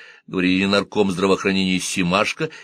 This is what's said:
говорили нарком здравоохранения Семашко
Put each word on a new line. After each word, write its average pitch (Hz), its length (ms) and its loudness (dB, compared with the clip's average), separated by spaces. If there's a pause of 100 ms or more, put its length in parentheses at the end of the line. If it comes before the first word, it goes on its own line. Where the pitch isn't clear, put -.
(280)
говорили 92 360 0
нарком 98 480 0
здравоохранения 95 680 0
Семашко 101 680 -2 (140)